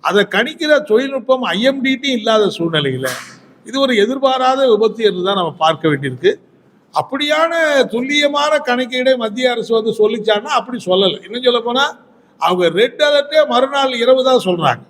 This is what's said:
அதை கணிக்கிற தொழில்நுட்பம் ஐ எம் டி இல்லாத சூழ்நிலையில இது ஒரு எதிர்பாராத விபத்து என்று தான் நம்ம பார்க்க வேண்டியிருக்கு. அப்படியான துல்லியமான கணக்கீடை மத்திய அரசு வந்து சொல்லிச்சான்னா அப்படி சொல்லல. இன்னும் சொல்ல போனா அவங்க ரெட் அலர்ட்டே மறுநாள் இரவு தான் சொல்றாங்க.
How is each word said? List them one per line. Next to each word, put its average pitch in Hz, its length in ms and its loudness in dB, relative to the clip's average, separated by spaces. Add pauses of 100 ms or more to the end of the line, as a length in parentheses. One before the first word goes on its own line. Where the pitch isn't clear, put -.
அதை 190 200 2 (120)
கணிக்கிற 302 360 -2 (180)
தொழில்நுட்பம் 262 520 0
ஐ 190 280 -2
எம் 277 120 -4
டி 262 200 0
இல்லாத 220 420 0 (140)
சூழ்நிலையில 143 500 -2 (580)
இது 226 200 -8
ஒரு 254 80 0 (100)
எதிர்பாராத 262 560 0 (140)
விபத்து 214 300 0
என்று 180 200 0
தான் 196 160 0
நம்ம 165 140 -4 (100)
பார்க்க 160 280 0
வேண்டியிருக்கு. 139 400 -2 (640)
அப்படியான 302 580 -2 (420)
துல்லியமான 285 600 0 (160)
கணக்கீடை 254 440 0 (100)
மத்திய 240 300 -2
அரசு 226 260 -4
வந்து 220 120 -2 (100)
சொல்லிச்சான்னா 214 580 0
அப்படி 247 260 -8
சொல்லல. 185 400 2
இன்னும் 247 220 -10
சொல்ல 240 140 2
போனா 247 240 0 (600)
அவங்க 180 200 2 (140)
ரெட் 254 280 0
அலர்ட்டே 294 340 2 (120)
மறுநாள் 269 500 0
இரவு 262 260 4
தான் 247 180 2
சொல்றாங்க. 160 420 0